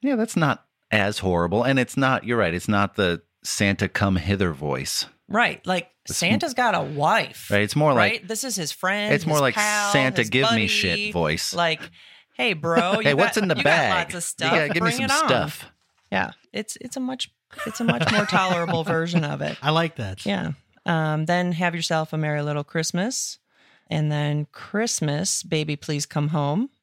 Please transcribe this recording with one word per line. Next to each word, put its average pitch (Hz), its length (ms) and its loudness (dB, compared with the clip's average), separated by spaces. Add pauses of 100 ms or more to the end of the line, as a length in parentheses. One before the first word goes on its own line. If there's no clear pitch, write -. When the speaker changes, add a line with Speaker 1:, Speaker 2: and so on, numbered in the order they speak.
Speaker 1:
Yeah, 277 140 2
that's 226 200 0
not 151 300 2 (260)
as 107 280 2
horrible." 90 440 2
And 135 160 2
it's - 180 -2
not, 131 260 2
you're 120 140 0
right, 90 160 2
it's 87 140 -4
not 101 280 2
the 87 260 2 (220)
Santa 101 460 0
come 98 260 2
hither 92 360 0
voice. 69 540 -4 (220)
Speaker 2:
Right. 196 380 0
Like, 180 240 -2 (160)
Speaker 1:
It's - 120 -6
Speaker 2:
Santa's 220 360 2
got 233 220 2
a 170 60 0
wife. 151 680 0
Speaker 1:
Right, 101 140 4
it's 104 120 -2
more 151 180 4
like 131 180 4
Speaker 2:
Right? 226 160 -8
This 214 160 -4
is 262 120 -6
his 165 160 -6
friend, 208 420 0
Speaker 1:
it's 165 120 0
more 156 120 2
Speaker 2:
his 143 40 4
Speaker 1:
like 127 140 2
Speaker 2:
pal, 208 360 2
Speaker 1:
Santa 131 300 2
Speaker 2:
his 110 80 0
Speaker 1:
give 123 140 2
me 139 60 4
Speaker 2:
buddy. 220 180 2
Speaker 1:
shit 90 460 0
voice. 80 400 0
Speaker 2:
Like, 170 280 0 (520)
"Hey, 240 200 -2
bro, 170 400 0
Speaker 1:
<laughs> - 20 0
Speaker 2:
you 220 60 -2
Speaker 1:
Hey, 143 140 2
what's 196 220 2
Speaker 2:
got, 214 60 0
Speaker 1:
in 196 40 0
the 165 100 2
Speaker 2:
you - 60 0
Speaker 1:
bag? 156 260 4
Speaker 2:
got 95 80 2
lots 170 160 -4
of - 40 -8
Speaker 1:
You 170 40 -8
Speaker 2:
stuff. - 300 -2
Speaker 1:
gotta 160 160 2
give 156 80 -2
me 170 40 2 (120)
Speaker 2:
Bring - 60 -2
Speaker 1:
some - 80 -2
Speaker 2:
it 269 60 0
on." 269 160 2
Speaker 1:
stuff. - 380 0 (460)
Speaker 2:
Yeah. 190 200 0 (220)
It's, 208 260 -8
it's 247 160 -12
a 277 40 -8
much, 254 320 -6 (340)
it's - 160 -8
a - 20 -2
much 233 280 2
more 208 140 2
tolerable 175 580 0
Speaker 1:
<laughs> - 20 -4
Speaker 2:
version 165 380 0
of 143 180 -4
it. 147 200 -4
Speaker 3:
I 147 100 0
like 160 260 0
that. 98 280 -6
Speaker 2:
Yeah. 185 260 -2 (340)
Um, 156 400 0
then 180 280 0
Have 170 220 0
Yourself 160 380 -2
a 156 40 -2
Merry 151 260 -2
Little 147 200 -2
Christmas. - 760 -4 (480)
And 151 240 0
then 147 400 0
Christmas, 185 920 -4
Baby 151 320 -2
Please 147 320 -4
Come 151 220 -2
Home. 156 400 0 (140)